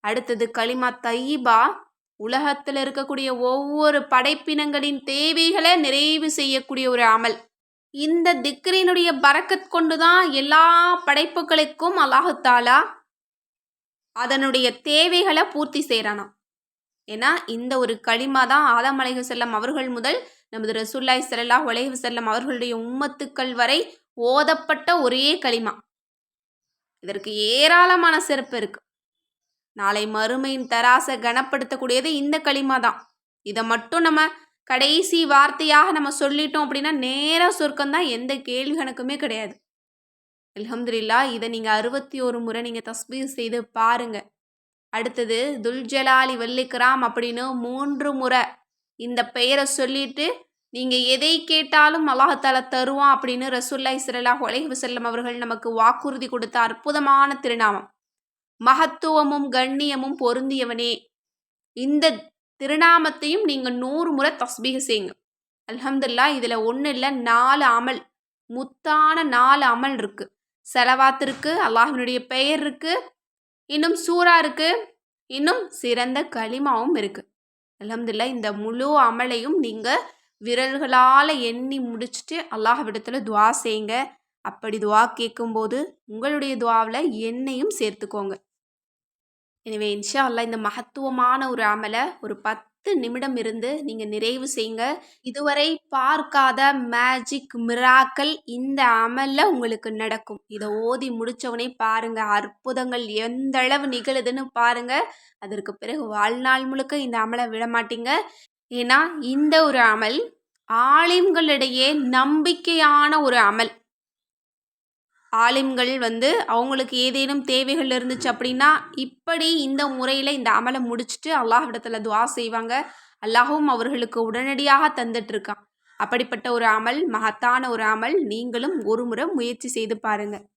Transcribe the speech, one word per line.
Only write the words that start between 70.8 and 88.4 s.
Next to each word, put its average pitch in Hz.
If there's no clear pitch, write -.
இருக்கு, 269
அல்லாஹ்வினுடைய 247
பெயர் 277
இருக்கு, 302
இன்னும் 311
சூரா 349
இருக்கு, 311
இன்னும் 311
சிறந்த 247
கலிமாவும் 247
இருக்கு. 202
அல்ஹம்துலில்லாஹ், 226
இந்த 214
முழு 233
அமலையும் 247
நீங்க 220
விரல்களால 262
எண்ணி 254
முடிச்சுட்டு 240
அல்லாஹ்விடத்துல 220
துஆ 214
செய்யுங்க. 214
அப்படி 214
துஆ 214
கேட்கும்போது 226
உங்களுடைய 277
துஆவுல 226
என்னையும் 262
சேர்த்துக்கோங்க. 202